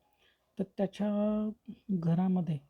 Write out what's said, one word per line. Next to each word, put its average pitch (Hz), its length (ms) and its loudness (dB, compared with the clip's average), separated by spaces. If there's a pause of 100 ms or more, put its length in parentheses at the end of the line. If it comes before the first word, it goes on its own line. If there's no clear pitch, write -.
(580)
तर 190 60 -2 (120)
त्याच्या 208 720 0 (420)
घरामध्ये 175 680 2 (120)